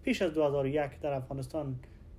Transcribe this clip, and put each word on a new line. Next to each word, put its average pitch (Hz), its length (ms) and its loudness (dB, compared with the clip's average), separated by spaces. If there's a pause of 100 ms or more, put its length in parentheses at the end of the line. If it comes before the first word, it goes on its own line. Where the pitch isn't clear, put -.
پیش 247 180 2
از 165 120 2
دو 156 100 4
هزار 139 220 4
و - 20 2
یک 143 340 0
در 147 120 0
افغانستان 135 600 -4 (440)